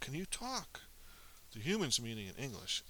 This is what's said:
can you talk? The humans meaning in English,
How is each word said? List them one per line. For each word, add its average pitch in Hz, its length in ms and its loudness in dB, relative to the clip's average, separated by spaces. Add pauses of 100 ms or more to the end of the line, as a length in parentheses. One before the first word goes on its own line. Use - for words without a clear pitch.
can 131 140 -2
you 175 120 2
talk? 240 540 -2 (720)
The 110 80 -6
humans 156 400 6
meaning 113 280 -2
in 92 140 -4
English, 92 480 0